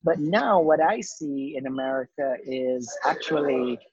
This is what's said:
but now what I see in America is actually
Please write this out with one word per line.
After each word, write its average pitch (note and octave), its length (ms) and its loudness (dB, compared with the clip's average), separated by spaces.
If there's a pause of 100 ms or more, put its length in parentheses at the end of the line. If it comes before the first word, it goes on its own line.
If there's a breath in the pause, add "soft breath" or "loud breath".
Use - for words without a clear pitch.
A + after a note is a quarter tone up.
but E3 160 2
now F#3+ 420 4
what D#3 200 6
I G3+ 200 2
see C#3 560 -6
in C3 120 -6
America C3 680 -4 (100)
is B2+ 480 -2 (120)
actually C#3 760 0 (140)